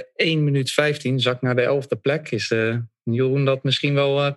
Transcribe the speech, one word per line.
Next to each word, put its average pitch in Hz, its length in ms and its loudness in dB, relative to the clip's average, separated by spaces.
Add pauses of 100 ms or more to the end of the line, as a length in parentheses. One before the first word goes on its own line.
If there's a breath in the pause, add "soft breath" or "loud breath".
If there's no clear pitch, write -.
(140)
één 160 300 2
minuut 139 260 0
vijftien, 147 500 0
zakt 123 220 0
naar 123 140 0
de 123 60 2
elfde 127 340 0
plek. 151 340 -2
Is, 107 200 -4
eh, 113 260 0 (260)
Jeroen 131 420 0
dat 135 180 0
misschien 143 320 0
wel, 139 300 2
eh, 143 120 0